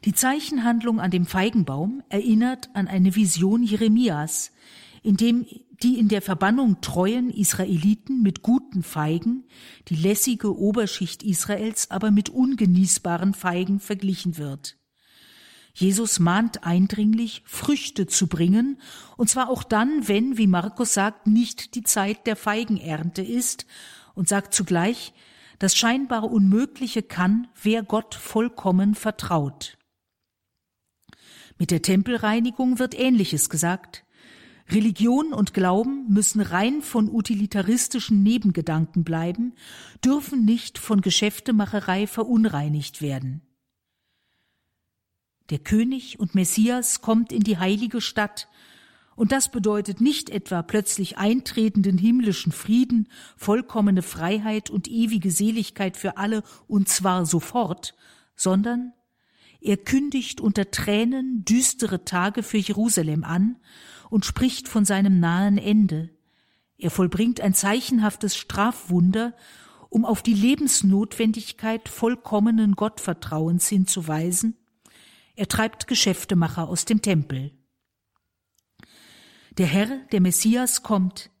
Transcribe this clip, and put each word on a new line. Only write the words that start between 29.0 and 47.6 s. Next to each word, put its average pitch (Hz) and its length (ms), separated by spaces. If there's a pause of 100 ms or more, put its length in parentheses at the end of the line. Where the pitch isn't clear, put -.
Mit - 140
der 165 100
Tempelreinigung 233 1000
wird 254 200
Ähnliches 226 500
gesagt. 175 540 (640)
Religion 233 640
und 208 220
Glauben 226 560
müssen 208 320
rein 202 400
von 214 280
utilitaristischen 208 1120
Nebengedanken 170 840
bleiben, 175 480 (500)
dürfen 269 400
nicht 226 340
von 208 220
Geschäftemacherei 202 1080
verunreinigt 175 920
werden. 135 400 (2000)
Der 147 100
König 240 600
und 196 160
Messias 233 640
kommt 226 300
in 220 120
die 196 140
heilige 208 440